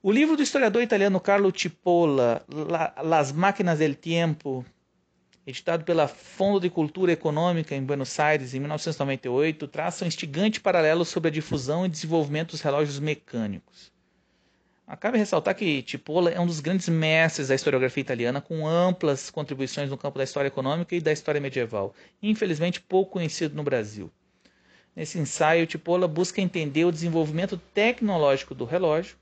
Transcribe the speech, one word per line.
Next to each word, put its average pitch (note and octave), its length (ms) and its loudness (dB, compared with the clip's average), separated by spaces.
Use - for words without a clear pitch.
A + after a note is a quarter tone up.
O G3 80 2
livro D4+ 240 4
do D4 80 0
historiador A#3+ 400 2
italiano G3+ 380 2
Carlo G3+ 340 4
Cipolla, D3+ 920 2
La-, D#3 540 -4
Las D3+ 300 2
Máquinas F3 480 0
del C#3+ 160 2
Tiempo, D#3+ 680 -2
editado E3 400 -4
pela D#3+ 220 2
Fundo G3 540 -2
de F3 100 0
Cultura E3+ 420 0
Econômica D#3+ 640 0
em C3+ 80 -4
Buenos C3+ 380 -4
Aires D3 340 2
em C3 60 -4
mil C#3+ 80 -6
novecentos D3+ 280 -4
e - 40 -10
noventa C3+ 260 -2
e B2 40 -2
oito, D3+ 360 0
traça E3+ 380 -6
um F3 40 0
instigante E3 520 -2
paralelo E3+ 440 4
sobre E3 240 -2
a D3+ 40 0
difusão D3+ 520 -2
e F#3 40 0
desenvolvimento D#3+ 640 -2
dos D3+ 80 -12
relógios C#3+ 400 0
mecânicos. A#2+ 920 -6
Ah, D3+ 100 -14
cabe A3+ 220 0
ressaltar F#3+ 380 2
que D3 300 0
Cipolla E3+ 440 0
é F3+ 80 -4
um F3 80 2
dos E3 140 -2
grandes F3 280 -2
mestres D#3+ 600 2
da C3+ 60 6
historiografia C3 460 2
italiana, B2+ 400 -2
com D#3 260 -6
amplas E3+ 640 0
contribuições C#3+ 600 -6
no C3+ 60 -6
campo C3+ 220 -8
da C3+ 60 0
história C#3 240 -2
econômica D3 460 -4
e F3 60 0
da D#3 120 0
história D3 280 -2
medieval, A#2 540 -4
infelizmente F3+ 580 0
pouco F#3+ 320 0
conhecido D#3+ 440 -4
no D3+ 80 -6
Brasil. G#2 480 -4
Nesse D#3+ 240 -8
ensaio, E3 500 2
Cipolla F3 380 0
busca F3 340 -2
entender D#3+ 440 0
o F3 80 2
desenvolvimento E3 640 -2
tecnológico F#3 840 0
do B2+ 100 -6
relógio E3 580 -2